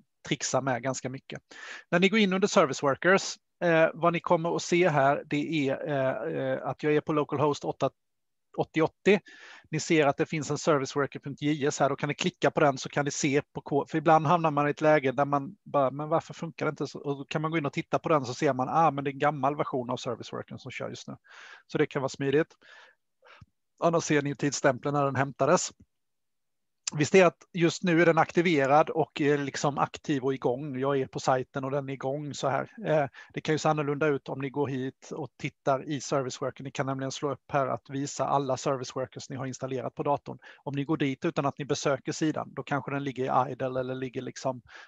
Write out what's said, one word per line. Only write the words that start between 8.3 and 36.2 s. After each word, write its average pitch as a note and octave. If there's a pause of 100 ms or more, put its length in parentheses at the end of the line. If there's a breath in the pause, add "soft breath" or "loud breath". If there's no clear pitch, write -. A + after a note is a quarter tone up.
åttio. D#3+ (800 loud breath)
Ni D#3
ser D#3
att C#3
det D#3
finns D3+
en C#3+
service C#3
worker C#3
punkt C#3
J D3
S D3
här, C#3
då C3+
kan D3
ni C#3+
klicka -
på -
den C#3
så -
kan C#3+
ni D3
se C#3+ (120)
på -
kod, -
för E3
ibland D#3
hamnar E3
man D3
i C#3+
ett -
läge D3+
där C#3
man C#3
bara, C#3
"Men D3
varför D#3
funkar D#3
det D#3
inte?" D3
Så? -
Och C#3+
då C#3
kan D#3+
man D#3
gå E3
in D#3
och C3+
titta D3+
på E3
den D3
så A#2+
ser C#3+
man, B2+
"Ah, D#3
men C#3
det C#3+
är C#3
en C#3
gammal D3
version C3+
av B2+
service A2+
workern B2
som B2+
kör A#2
just -
nu." - (500 loud breath)
Så -
det D3+
kan C#3+
vara C3
smidigt. C#3 (1200 loud breath)
Annars E3
ser D3+
ni C#3+
ju C#3
tidsstämpeln C#3+
när C#3+
den C#3
hämtades. C#3 (1300)
Vi D3
ser F#3+
att E3 (160)
just E3+
nu E3+
är E3+
den E3
aktiverad D#3
och -
är D3
liksom C#3+
aktiv D3+
och C3+
igång. C3
Jag C#3
är C3
på -
sajten C3
och C3+
den C#3
är C#3
igång C#3
så -
här. C3+ (140)
Eh, D3+ (260 loud breath)
det D3+
kan D#3
ju C#3+
se E3
annorlunda D3+
ut C#3
om C3+
ni C#3
går C3+
hit C3
och C#3+
tittar C#3
i C#3+
service C3+